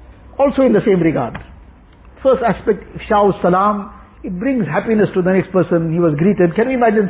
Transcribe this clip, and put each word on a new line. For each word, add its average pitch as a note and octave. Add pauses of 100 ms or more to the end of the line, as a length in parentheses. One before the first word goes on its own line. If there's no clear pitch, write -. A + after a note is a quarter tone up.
(400)
also C4+
in A#3+
the F#3+
same F#3+
regard. C#3+ (840)
First C4
aspect, G#3+ (160)
ifsha'u G#3
salam, G3 (320)
it G3+
brings B3+
happiness G3+
to F#3
the F3
next F#3
person. E3
He E3+
was D#3+
greeted. F3
Can B3
you B3
imagine G#3+